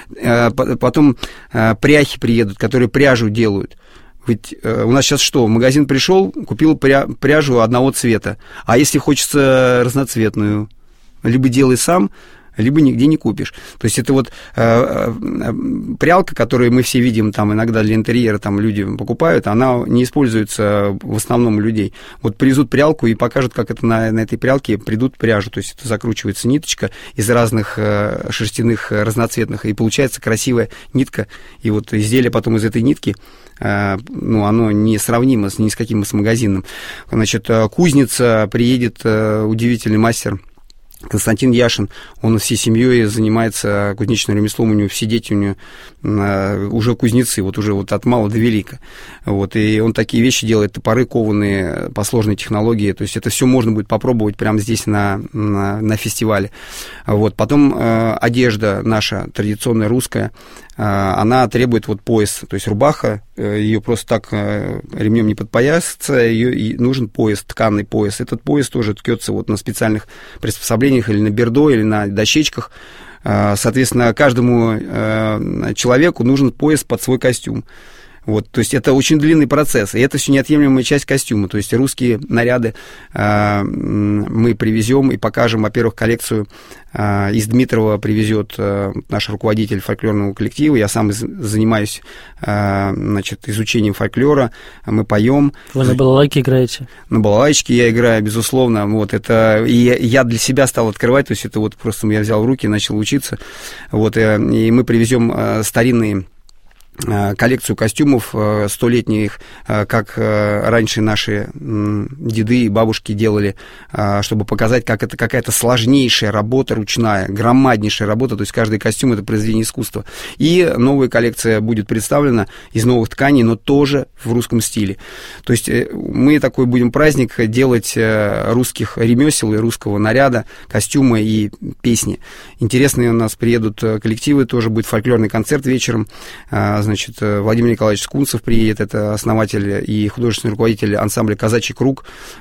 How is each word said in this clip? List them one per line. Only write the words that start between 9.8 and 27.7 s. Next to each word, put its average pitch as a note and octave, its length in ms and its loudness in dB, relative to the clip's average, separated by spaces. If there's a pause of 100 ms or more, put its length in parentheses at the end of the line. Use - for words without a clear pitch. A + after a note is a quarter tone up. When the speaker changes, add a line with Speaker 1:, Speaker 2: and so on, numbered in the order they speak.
Speaker 1:
разноцветную, G#2+ 840 -2 (540)
либо B2+ 260 2
делай B2+ 280 4
сам, F#3 320 2 (480)
либо C3+ 240 2
нигде C3 260 4
не D#3 100 4
купишь. - 340 -4 (280)
То - 60 -4
есть A2+ 120 0
это C3 160 0
вот, C3+ 180 0 (240)
э, A#2 60 0
э, A#2 920 0 (460)
прялка, F3 360 2
которую A#2+ 360 2
мы B2+ 120 4
все B2+ 160 0
видим A2 320 2
там G#2 200 0
иногда A2 300 0
для G#2+ 140 2
интерьера, A2 420 0
там G2+ 220 -2
люди G#2 240 0
покупают, A2+ 640 0
она A#2+ 400 2
не B2 160 2
используется G#2+ 960 0
в G#2+ 140 -6
основном A#2 420 0
у - 20 0
людей. G#2+ 340 -2 (280)
Вот A#2 160 -2
привезут C3+ 320 2
прялку C#3+ 380 2
и A2+ 80 2
покажут, A#2+ 380 -2
как A#2+ 180 -4
это A#2 140 -6
на, A2+ 260 2
на A2+ 80 0
этой A2 180 -4
прялке B2 400 0
придут A2+ 400 -4
пряжу. G#2+ 320 0
То - 100 -8
есть - 200 -10
это C3 80 -10
закручивается A2 600 -4
ниточка C3 440 -2 (240)
из G#2+ 140 -4
разных, A2+ 480 0